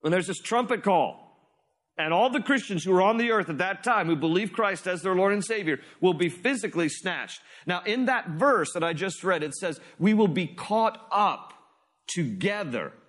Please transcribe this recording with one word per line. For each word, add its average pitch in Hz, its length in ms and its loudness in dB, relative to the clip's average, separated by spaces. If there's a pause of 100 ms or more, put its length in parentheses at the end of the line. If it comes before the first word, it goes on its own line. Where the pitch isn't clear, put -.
when 156 100 0
there's 175 160 0
this 190 120 -6
trumpet 233 440 -2
call. 165 400 2 (720)
And 160 160 0
all 214 160 4
the 247 120 -2
Christians 202 420 -2
who 190 100 2
are 180 80 6
on 208 140 4
the 233 160 0
earth 196 180 0
at 147 100 -6
that 190 220 -4
time 214 260 2
who 165 100 2
believe 165 340 0
Christ 196 340 -2
as 180 160 -4
their 185 140 0
Lord 196 160 4
and 202 140 0
Savior 190 340 -2 (220)
will 180 120 4
be 175 140 0
physically 175 640 -2
snatched. 151 500 -8 (260)
Now, 180 180 -4
in 233 240 0
that 247 240 0
verse 190 420 2
that 170 100 -2
I 170 80 0
just 170 320 -6
read, 175 200 0
it 143 120 -8
says, 170 240 -6 (180)
"We 202 160 4
will 214 140 6
be 170 180 0
caught 220 640 -2
up 190 440 0 (540)
together 127 840 -4 (180)